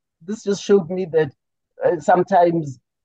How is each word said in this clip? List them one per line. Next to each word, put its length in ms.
This 200
just 200
showed 280
me 220
that, 200
uh, 160
sometimes, 800